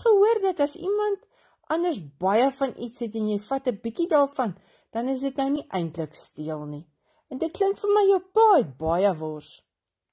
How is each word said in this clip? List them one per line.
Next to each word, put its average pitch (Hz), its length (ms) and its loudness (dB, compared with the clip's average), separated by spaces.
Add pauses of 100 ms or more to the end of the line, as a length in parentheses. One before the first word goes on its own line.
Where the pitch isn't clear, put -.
gehoor 427 360 6
dat 381 180 0
as 285 160 0
iemand 415 440 -2 (480)
anders 330 320 -2 (180)
baie 214 340 2
van 262 260 -4
iets 233 220 -10
het 226 160 -6
en 214 140 0
jy 208 100 0
vat 269 280 -4
'n 226 160 -2
bietjie 277 240 -4
daarvan, 277 500 0 (340)
dan 240 160 -4
is 262 140 -4
dit 269 140 -4
nou 269 140 -2
nie 285 200 -4
eintlik 165 460 -6
steel 151 500 -8
nie. 147 220 -12 (420)
En 254 120 -8
dit 330 100 -4
klink 392 300 -2
vir 415 120 -2
my 415 140 4
jou 392 120 4 (160)
pa 453 120 6 (100)
het 147 200 -2
baie 175 400 2
wors." 156 460 -10 (500)